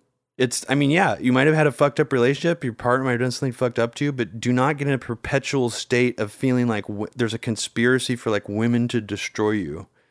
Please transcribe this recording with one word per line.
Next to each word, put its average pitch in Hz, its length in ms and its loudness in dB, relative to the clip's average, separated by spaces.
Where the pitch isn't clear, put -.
It's, - 320 0
I 131 60 2
mean, 143 140 2
yeah, 151 300 2
you 123 140 2
might 131 140 4
have 156 80 4
had 156 120 4
a 139 40 0
fucked 143 280 0
up 151 140 0
relationship. 139 500 2
Your 127 80 -4
partner 123 320 0
might 131 80 0
have 120 80 0
done 123 120 0
something 131 200 -4
fucked 120 260 -2
up 117 180 0
to 143 100 -2
you, 147 80 -2
but 117 260 -4
do 123 140 0
not 135 240 2
get 139 100 -4
in 139 60 0
a 131 40 0
perpetual 127 720 -2
state 123 480 0
of 104 140 -4
feeling 127 360 2
like 107 200 -2
w-, 104 260 -6
there's 117 200 -2
a 117 40 -4
conspiracy 120 760 0
for, 120 140 -4
like, 104 180 -2
women 117 420 2
to 120 120 -2
destroy 104 500 -2
you, 82 360 -4